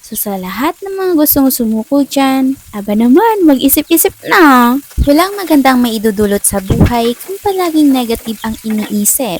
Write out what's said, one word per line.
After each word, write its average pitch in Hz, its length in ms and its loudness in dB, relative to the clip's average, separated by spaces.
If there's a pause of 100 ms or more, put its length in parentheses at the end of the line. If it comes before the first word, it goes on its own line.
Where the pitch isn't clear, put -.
So - 160 -12
sa 202 160 -6
lahat 190 480 -6
ng 392 160 -10
mga 370 160 -2
gustong 285 400 2
sumuko 220 480 -2
dyan, 269 560 0 (160)
aba 208 240 -4
naman, 359 480 4
mag-isip-isip 294 680 0 (120)
na. 254 480 4 (320)
Walang 359 320 2
magandang 277 400 2
maidudulot 214 640 0
sa - 160 -4
buhay 233 560 0
kung 381 240 -12
palaging 320 560 0
negative 226 480 -4
ang 220 240 -8
iniisip. 208 720 -4